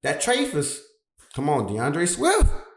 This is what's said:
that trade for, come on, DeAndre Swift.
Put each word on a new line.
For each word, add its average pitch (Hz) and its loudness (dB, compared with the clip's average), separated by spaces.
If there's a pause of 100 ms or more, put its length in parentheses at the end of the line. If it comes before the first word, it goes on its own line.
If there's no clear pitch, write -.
that 143 -4
trade 247 0
for, 147 -2 (720)
come 139 -2
on, 123 0
DeAndre 143 -2
Swift. 359 4 (260)